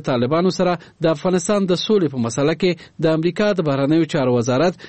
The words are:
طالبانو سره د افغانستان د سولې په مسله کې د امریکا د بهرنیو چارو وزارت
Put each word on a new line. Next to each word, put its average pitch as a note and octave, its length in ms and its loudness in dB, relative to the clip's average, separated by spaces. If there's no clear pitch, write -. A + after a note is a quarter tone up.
طالبانو D3 480 0
سره F3+ 160 0
د D#3+ 80 4
افغانستان F#3 600 0
د E3+ 100 0
سولې G3+ 320 2
په B2+ 120 -2
مسله C#3+ 360 0
کې F#3 100 2
د D#3+ 140 2
امریکا F3 300 0
د F3 120 0
بهرنیو C#3+ 440 2
چارو B2+ 220 2
وزارت C3 420 0